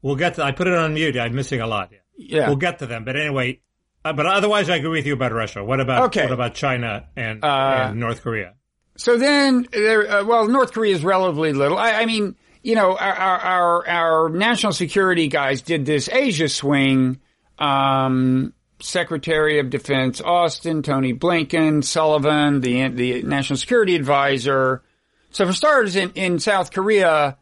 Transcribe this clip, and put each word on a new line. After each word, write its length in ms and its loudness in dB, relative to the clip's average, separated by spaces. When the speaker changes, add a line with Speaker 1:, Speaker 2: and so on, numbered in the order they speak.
Speaker 1:
We'll 140 -4
get 200 0
to, 80 -2
I 80 -2
put 140 -2
it 80 0
on 200 0
mute. 220 -2
I'm 180 -2
missing 260 -4
a 60 -4
lot. 240 -4
Speaker 2:
Yeah. 320 -2
Speaker 1:
We'll 80 2
get 220 -2
to 80 -12
them. 180 -10
But 120 -6
anyway, 440 -4
uh, 80 -4
but 140 -2
otherwise, 440 2
I 60 2
agree 140 -2
with 160 -2
you 80 -2
about 180 -2
Russia. 300 -6
What 180 -2
about, 260 2
Speaker 2:
Okay. 160 -2
Speaker 1:
what 100 -2
about 220 -4
China 640 -6
and, 280 -8
Speaker 2:
Uh, 460 0
Speaker 1:
and 100 -6
North 220 -4
Korea? 320 -6
Speaker 2:
so 200 2
then 560 2
there, 380 2
uh, 140 2
well, 240 2
North 240 2
Korea 220 2
is 100 -2
relatively 480 2
little. 260 2
I, 140 0
I 40 0
mean, 300 -4
you 120 0
know, 220 2
our, 180 -2
our, 260 0
our, 480 0
our 400 2
national 440 0
security 560 0
guys 340 -2
did 240 -2
this 240 0
Asia 380 0
swing. 720 0
Um, 920 0
Secretary 760 0
of 100 -2
Defense 540 -2
Austin, 600 0
Tony 300 0
Blinken, 720 0
Sullivan, 800 2
the, 260 0
the 340 -2
national 360 -4
security 360 2
advisor. 880 0
So 160 -2
for 60 0
starters, 440 2
in, 180 -2
in 240 -2
South 340 0
Korea 680 2